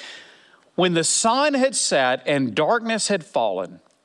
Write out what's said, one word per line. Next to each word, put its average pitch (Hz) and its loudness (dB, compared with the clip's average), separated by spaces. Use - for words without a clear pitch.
When 180 2
the 165 2
sun 269 2
had 262 2
set 127 0
and 135 0
darkness 220 0
had 196 -2
fallen, 92 -4